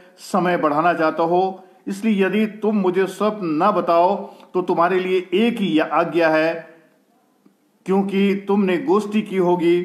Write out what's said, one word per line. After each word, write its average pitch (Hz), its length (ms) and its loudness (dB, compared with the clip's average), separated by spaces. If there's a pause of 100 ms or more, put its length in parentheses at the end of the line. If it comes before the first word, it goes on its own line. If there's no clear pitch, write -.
(180)
समय 175 400 -2
बढ़ाना 156 360 0
चाहते 160 300 -2
हो, 180 400 -2 (260)
इसलिए 196 360 0
यदि 208 200 0
तुम 208 300 -4
मुझे 185 320 0
स्वप्न 190 560 -4
न 208 80 2
बताओ, 180 640 0 (200)
तो 180 80 0
तुम्हारे 180 380 0
लिए 185 340 -2
एक 220 240 2
ही 160 220 0
आज्ञा 160 500 2
है, 160 400 -2 (1160)
क्योंकि 196 640 0
तुमने 196 300 2
गोष्ठी 208 440 0
की 208 160 -6
होगी 175 480 2